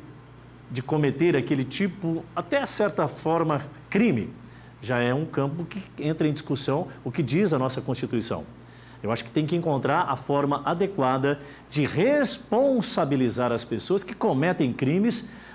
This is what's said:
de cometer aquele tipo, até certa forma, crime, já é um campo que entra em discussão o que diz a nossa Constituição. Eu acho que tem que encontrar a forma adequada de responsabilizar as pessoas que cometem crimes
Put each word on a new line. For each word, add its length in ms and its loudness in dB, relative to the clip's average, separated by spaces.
de 120 -4
cometer 540 2
aquele 280 0
tipo, 600 -4
até 300 -2
certa 440 0
forma, 520 0
crime, 400 2
já 200 0
é 120 2
um 140 0
campo 380 -2
que 180 -10
entra 300 0
em 40 0
discussão 540 -2
o 80 -6
que 140 0
diz 280 2
a 60 4
nossa 220 -2
Constituição. 640 -4
Eu 100 0
acho 100 -2
que 80 -14
tem 140 0
que 100 -2
encontrar 540 2
a 80 0
forma 480 0
adequada 760 2
de 160 0
responsabilizar 1700 2
as 100 0
pessoas 400 -2
que 120 -12
cometem 580 2
crimes 560 0